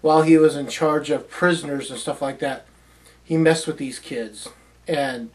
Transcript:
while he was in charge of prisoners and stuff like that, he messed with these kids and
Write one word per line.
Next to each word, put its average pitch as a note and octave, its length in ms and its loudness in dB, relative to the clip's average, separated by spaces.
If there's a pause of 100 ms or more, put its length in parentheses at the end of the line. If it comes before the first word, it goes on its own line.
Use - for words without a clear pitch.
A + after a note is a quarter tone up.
while D#3 220 4
he D#3+ 160 8
was D3+ 180 6
in C#3 120 -6
charge D3+ 420 -2
of C3 180 -4
prisoners D3 600 -2
and B2 100 -12
stuff - 220 -8
like C3+ 160 -6
that, C3+ 260 -8 (580)
he D#3+ 140 -4
messed D#3+ 300 2
with D#3 100 -6
these C3 220 -10
kids A2+ 500 -12 (380)
and C3 480 -4